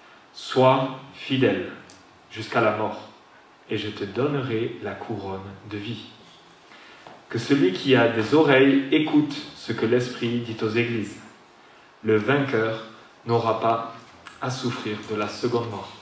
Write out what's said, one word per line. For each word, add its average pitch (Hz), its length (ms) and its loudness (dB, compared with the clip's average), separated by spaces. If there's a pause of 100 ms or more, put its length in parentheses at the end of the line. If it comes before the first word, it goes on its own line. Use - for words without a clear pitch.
(340)
Sois 131 680 2 (140)
fidèle 107 580 0 (580)
jusqu'à 113 300 -4
la 110 160 2
mort, - 320 -6 (600)
et 110 80 -2
je 104 100 -6
te 104 160 -8
donnerai 117 800 -4
la 98 80 -6
couronne 95 480 -8 (280)
de 104 100 -10
vie. 113 280 -10 (1200)
Que 120 100 -4
celui 143 340 2
qui 131 240 4
a 117 100 6
des 113 280 0
oreilles 139 580 6
écoute 151 420 2 (220)
ce - 160 -6
que - 120 -2
l'Esprit 120 560 0
dit 113 220 -8
aux 110 60 0
églises. 113 480 -2 (880)
Le 110 120 4
vainqueur 113 680 0 (400)
n'aura 113 360 2
pas 113 320 0 (500)
à 127 80 -4
souffrir 120 480 -4 (120)
de 107 60 -4
la 107 120 -2
seconde 117 420 -2
mort. 98 200 -10 (120)